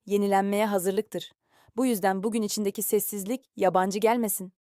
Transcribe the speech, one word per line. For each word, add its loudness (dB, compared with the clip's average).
yenilenmeye 2
hazırlıktır. -2
Bu 0
yüzden 0
bugün -2
içindeki -4
sessizlik -4
yabancı 2
gelmesin. 0